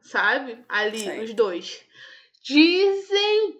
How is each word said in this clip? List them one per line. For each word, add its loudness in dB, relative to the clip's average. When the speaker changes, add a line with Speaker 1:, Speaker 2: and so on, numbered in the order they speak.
Speaker 1:
sabe? -2
Ali, -2
Speaker 2:
Sei. -8
Speaker 1:
os -10
dois. -2
Dizem 2